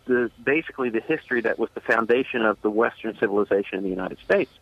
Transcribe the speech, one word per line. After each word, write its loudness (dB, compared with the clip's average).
the, 0
basically -2
the -2
history -2
that -2
was -2
the -10
foundation 2
of 2
the 0
Western -2
civilization 0
in -4
the -4
United -6
States. 0